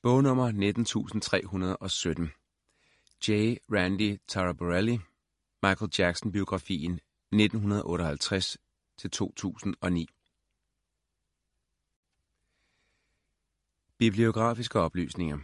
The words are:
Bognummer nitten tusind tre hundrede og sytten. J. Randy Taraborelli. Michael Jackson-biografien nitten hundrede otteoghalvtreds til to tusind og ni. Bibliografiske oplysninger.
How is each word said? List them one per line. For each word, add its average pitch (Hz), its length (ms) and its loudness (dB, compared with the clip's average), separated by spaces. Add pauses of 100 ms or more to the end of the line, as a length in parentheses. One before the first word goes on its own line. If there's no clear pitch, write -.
Bognummer 127 460 4
nitten 101 320 2
tusind 107 380 -2
tre 95 220 0
hundrede 92 320 -4
og 95 140 -8
sytten. 82 400 -2 (960)
J. - 20 0 (420)
Randy 101 460 2 (100)
Taraborelli. 90 720 0 (640)
Michael 98 360 0
Jackson-biografien 90 1000 -2 (320)
nitten 107 280 4
hundrede 101 220 0
otteoghalvtreds 85 760 -2 (380)
til - 140 -10
to 95 260 -4
tusind - 440 -6
og 92 120 0
ni. 85 160 -2 (4000)
Bibliografiske 113 800 2
oplysninger. 80 640 -2